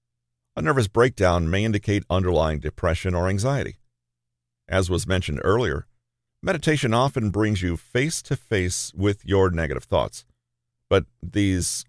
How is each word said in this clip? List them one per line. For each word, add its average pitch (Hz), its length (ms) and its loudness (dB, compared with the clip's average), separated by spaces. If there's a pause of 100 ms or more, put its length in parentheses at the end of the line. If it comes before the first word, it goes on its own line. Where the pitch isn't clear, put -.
(560)
A 143 60 -8
nervous 135 260 2
breakdown 92 640 2
may 98 160 0
indicate 104 440 0
underlying 80 520 2
depression 85 520 -2
or 87 140 0
anxiety. 101 520 -4 (920)
As 92 200 0
was 90 160 0
mentioned 92 380 -2
earlier, 92 420 0 (560)
meditation 147 520 0
often 120 380 0
brings 104 300 0
you 90 140 -2
face 135 460 -4
to - 160 -6
face - 580 -4
with 101 300 -2
your 95 240 4
negative 78 340 -4
thoughts, 65 400 -2 (640)
but 95 160 2 (160)
these 95 680 -2